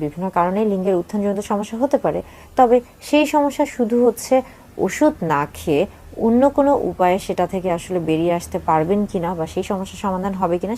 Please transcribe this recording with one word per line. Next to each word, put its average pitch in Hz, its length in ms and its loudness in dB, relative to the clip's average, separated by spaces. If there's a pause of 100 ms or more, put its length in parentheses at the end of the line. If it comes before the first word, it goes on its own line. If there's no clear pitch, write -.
বিভিন্ন 165 220 -6 (120)
কারণেই 190 340 0
লিঙ্গের 190 300 0
উত্থানজনিত 202 380 -2 (120)
সমস্যা 208 320 -4
হতে 277 200 2
পারে। 165 160 0 (400)
তবে 247 180 8 (300)
সেই 294 260 4
সমস্যা 285 300 2 (120)
শুধু 233 200 0 (100)
হচ্ছে 233 300 2 (500)
ওষুধ 294 280 2 (180)
না 143 100 2 (160)
খেয়ে 156 260 0 (440)
অন্য 240 160 4 (140)
কোনো 285 140 4 (200)
উপায়ে 180 340 2
সেটা 180 280 -2
থেকে 185 240 -4
আসলে 180 220 -4 (100)
বেরিয়ে 165 300 2
আসতে - 180 -8 (120)
পারবেন 165 300 2 (120)
কিনা 170 180 -4 (100)
বা 160 140 -2
সেই 190 180 -4
সমস্যার 190 340 -6
সমাধান 190 360 -2
হবে 175 200 0
কিনা, 214 160 -4